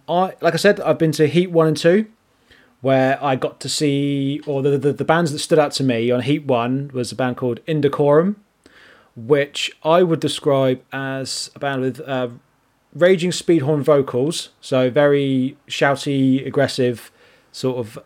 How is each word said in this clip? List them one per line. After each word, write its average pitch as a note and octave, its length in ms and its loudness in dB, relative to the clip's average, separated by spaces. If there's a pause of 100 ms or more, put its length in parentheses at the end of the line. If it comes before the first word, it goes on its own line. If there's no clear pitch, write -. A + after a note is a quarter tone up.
I, F3+ 320 0
like E3 140 2
I E3 40 -4
said, G3+ 220 2
I've D3+ 180 0
been D#3+ 140 2
to D3+ 160 2
Heat F3 240 0
One E3 160 4
and D#3 80 0
Two, G3 320 2 (720)
where C3 420 2
I C#3 140 0
got - 240 -6
to - 80 -12
see, C#3 800 -2
or C#3 140 -2
the, C#3+ 160 2
the, C#3+ 160 0
the C#3 100 -6
bands D#3+ 300 2
that D3+ 60 -8
stood - 200 2
out D3+ 140 0
to C#3 100 -4
me A#2+ 260 0
on B2 120 0
Heat D3 240 -2
One C3 480 -2
was B2 180 -6
a G#2+ 60 -10
band B2+ 180 -4
called A#2+ 320 -4
Indecorum, D3+ 720 2 (760)
which C#3+ 560 -2 (140)
I E3+ 200 4
would D#3+ 180 0
describe C3+ 600 0 (120)
as C3+ 600 -8
a - 60 -20
band C#3 220 -4
with, C3 180 -4
uh, B2+ 300 -6 (680)
raging F3 360 2
speedhorn D3+ 500 0
vocals, C#3 680 0 (100)
so B2+ 280 0
very C#3 680 2 (100)
shouty, C3+ 800 0
aggressive B2 640 -2 (400)
sort B2+ 260 -4
of A2+ 280 -10